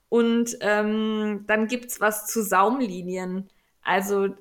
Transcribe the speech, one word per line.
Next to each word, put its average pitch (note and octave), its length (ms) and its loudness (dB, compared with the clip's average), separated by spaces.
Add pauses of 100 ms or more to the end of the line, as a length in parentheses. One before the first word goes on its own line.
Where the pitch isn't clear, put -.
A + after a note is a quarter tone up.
Und, A#3 520 2
ähm, G#3+ 840 0
dann A3 220 2
gibt's A#3+ 340 -6
was G#3+ 240 0
zu - 160 -2
Saumlinien. F#3 1080 0 (360)
Also, G3 460 0 (120)